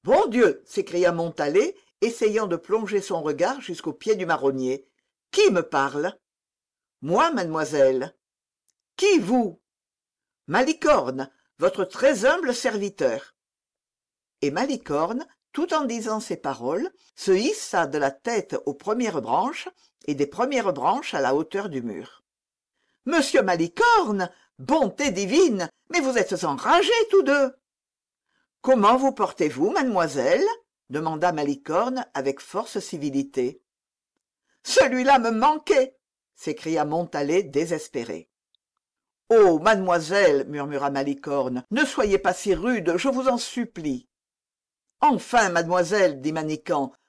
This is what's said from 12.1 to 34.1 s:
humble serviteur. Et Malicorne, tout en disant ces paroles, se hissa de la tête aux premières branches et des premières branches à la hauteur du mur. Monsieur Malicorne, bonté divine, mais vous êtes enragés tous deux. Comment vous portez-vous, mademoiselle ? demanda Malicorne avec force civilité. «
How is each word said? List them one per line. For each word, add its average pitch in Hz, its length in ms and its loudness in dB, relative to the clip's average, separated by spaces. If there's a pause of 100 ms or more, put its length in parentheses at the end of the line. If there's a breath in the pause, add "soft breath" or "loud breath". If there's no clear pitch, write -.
humble 294 280 2
serviteur. 196 840 -4 (1080)
Et 143 100 0
Malicorne, 226 760 -4 (260 soft breath)
tout 330 220 -4
en 311 120 -2
disant 220 340 -6
ces 180 180 -8
paroles, 147 540 -6 (240 soft breath)
se - 160 -2
hissa 202 560 0
de 147 100 -6
la 139 140 0
tête 202 440 -6 (100)
aux 143 80 -4
premières 214 480 -4
branches 180 480 -4 (360)
et 147 100 -4
des 139 120 0
premières 233 460 -2
branches 156 400 -2
à 147 80 -2
la 131 140 0
hauteur 196 340 -4
du 131 120 -6
mur. 107 420 -12 (840)
Monsieur 285 360 2
Malicorne, 202 880 2 (300 soft breath)
bonté 269 520 0
divine, 202 580 0 (200)
mais 339 100 -2
vous 262 180 0
êtes 262 260 -2
enragés 269 480 2 (180)
tous 392 140 6
deux. 269 320 2 (1080)
Comment 240 360 4
vous 269 140 2
portez-vous, 170 600 -2
mademoiselle ? 185 720 0 (440)
demanda 156 420 -2
Malicorne 156 800 -2
avec 139 260 -4
force 214 400 -8
civilité. « 139 840 -4 (1000)